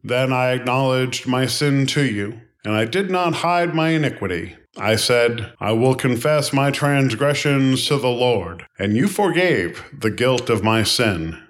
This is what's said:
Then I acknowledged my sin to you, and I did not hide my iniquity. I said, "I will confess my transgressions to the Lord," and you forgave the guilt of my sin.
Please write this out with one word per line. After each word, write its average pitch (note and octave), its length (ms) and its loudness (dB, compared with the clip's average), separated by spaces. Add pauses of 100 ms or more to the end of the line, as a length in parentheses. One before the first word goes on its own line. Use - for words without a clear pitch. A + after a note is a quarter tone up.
Then B2+ 280 0
I B2+ 200 2
acknowledged B2+ 760 0
my B2+ 200 0
sin C#3 400 0
to D3 140 0
you, G#2+ 340 -2 (280)
and G#2+ 120 -2
I A2 100 2
did F#3 260 -2
not F3+ 320 0
hide E3+ 320 0
my D#3+ 140 2
iniquity. G2+ 680 -4 (240)
I A2 160 2
said, A#2 520 2 (120)
"I G#2+ 140 -2
will B2 220 4
confess C#3 580 0
my C#3 180 2
transgressions C#3 1160 0
to D3 100 0
the B2 100 -2
Lord," A#2 560 0 (160)
and G2+ 160 0
you D3+ 120 2
forgave E3+ 840 0
the - 200 -4
guilt B2 380 0
of G#2+ 140 2
my A2 200 4
sin. F2 520 0 (140)